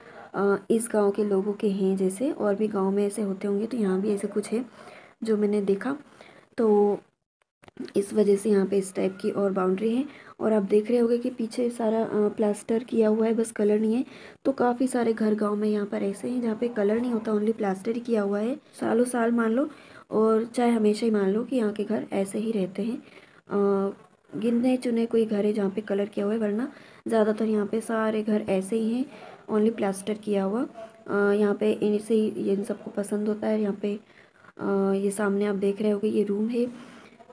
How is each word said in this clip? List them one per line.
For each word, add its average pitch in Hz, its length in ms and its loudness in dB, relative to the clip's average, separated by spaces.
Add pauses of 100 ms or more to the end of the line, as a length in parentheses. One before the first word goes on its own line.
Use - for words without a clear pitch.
(340)
अ, 196 220 2 (140)
इस 226 220 2
गांव 208 180 4
के 208 140 -2
लोगों 202 280 0
के 208 180 0
हैं। 190 260 2
जैसे 190 340 0
और 208 240 0
भी 214 140 0
गांव 196 220 0
में 202 160 2
ऐसे 202 160 -4
होते 196 260 -4
होंगे, 202 180 0
तो 254 100 -6
यहाँ 190 240 2
भी 214 100 0
ऐसे 202 180 -2
कुछ 208 200 -4
है 240 160 -2 (600)
जो 220 120 2
मैंने 208 240 2
देखा। 202 360 0 (640)
तो 208 400 4 (960)
इस 202 180 -2
वजह 202 220 6
से 214 140 -2
यहाँ 196 160 4
पे 196 120 0
इस 190 160 -4
type 190 280 -2
की 214 80 0
और 196 220 0
boundary 190 440 0
है। 269 80 0 (360)
और 220 120 2
आप 214 100 4
देख 208 280 2
रहे 240 80 4
होंगे 240 200 2
कि 247 120 -4
पीछे 240 400 -4
सारा, 226 340 0
अ, - 80 -4
प्लास्टर 208 720 0
किया 220 240 2
हुआ 220 180 2
है, 226 80 2
बस 220 180 -2
color 208 280 2
नहीं 220 140 2
है। 262 100 0 (400)
तो 277 80 2
काफ़ी 247 340 0
सारे 233 260 0
घर 214 220 2
गांव 208 220 0
में 214 120 0
यहाँ 208 180 0
पर 214 160 -4
ऐसे 196 260 -4
हैं 247 140 -2
जहाँ 220 140 -2
पे 240 120 -2
color 214 320 0
नहीं 247 120 -2
होता, 220 200 -2
only 214 240 0
plaster 196 340 -2
ही 233 100 -2
किया 233 220 0
हुआ 202 160 0
है, 240 180 -2 (240)
सालों 233 240 2
साल 240 280 0
मान 226 180 2
लो, 277 180 2 (420)
और 220 340 4
चाहे 240 260 0
हमेशा 214 360 2
ही 220 60 4
मान 202 180 2
लो 220 140 0
कि 269 120 -4
यहाँ 214 160 0
के 208 120 -4
घर 214 280 -4
ऐसे 196 260 -2
ही 220 140 -2
रहते 196 300 -2
हैं। 226 160 -4 (500)
अ, 196 460 0 (420)
गिने 240 400 2
चुने 233 300 0
कोई 226 200 2
घर 208 180 0
है 214 80 2
जहाँ 202 180 0
पे 202 100 -6
color 202 260 -2
किया 208 180 -4
हुआ 208 100 0
है, 233 60 -2
वरना 214 320 -2 (360)
ज़्यादातर 220 360 2
यहाँ 214 220 0
पे 220 140 -2
सारे 220 420 -2
घर 214 260 0
ऐसे 196 280 -2
ही 226 180 0
हैं, 262 120 -2 (440)
only 220 260 2
plaster 196 380 -4
किया 202 300 -2
हुआ। 226 220 -2 (420)
अ, 202 240 2
यहाँ 208 220 2
पे 214 180 0
इनसे 208 420 0
ही, 214 140 4
इन 208 360 -2
सबको 214 260 -8
पसंद 208 380 -4
होता 214 180 -4
है। 220 160 0
यहाँ 202 200 -2
पे, 208 180 -4 (580)
अ, 196 360 0
ये 196 160 0
सामने 202 360 0
आप 202 100 0
देख 196 260 -2
रहे 214 80 2
होंगे, 208 180 0
ये 220 140 2
room 202 260 0
है, 240 480 -4 (360)